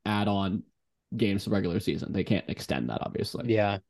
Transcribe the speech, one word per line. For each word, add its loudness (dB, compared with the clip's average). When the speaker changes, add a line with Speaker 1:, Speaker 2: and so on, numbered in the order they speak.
Speaker 1:
add 2
on 0
games 2
to -4
the 2
regular 2
season. -2
They 0
can't 2
extend -4
that, -2
obviously. -2
Speaker 2:
Yeah. 4